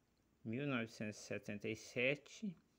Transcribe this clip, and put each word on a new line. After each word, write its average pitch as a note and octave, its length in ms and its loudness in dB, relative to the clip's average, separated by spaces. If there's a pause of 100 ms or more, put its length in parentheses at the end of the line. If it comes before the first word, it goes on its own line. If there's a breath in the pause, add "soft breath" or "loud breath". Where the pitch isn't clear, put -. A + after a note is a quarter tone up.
(460)
mil B2 220 0
novecentos A2+ 500 0
e - 60 -12
setenta G#2 440 -4
e A2 80 2
sete C#3+ 800 0 (240)